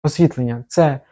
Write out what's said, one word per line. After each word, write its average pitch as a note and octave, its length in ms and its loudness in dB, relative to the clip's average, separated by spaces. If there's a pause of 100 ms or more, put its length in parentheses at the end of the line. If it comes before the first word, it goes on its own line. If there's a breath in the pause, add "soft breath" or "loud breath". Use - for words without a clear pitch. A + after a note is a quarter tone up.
освітлення. B2 680 0
Це D3 320 0 (120)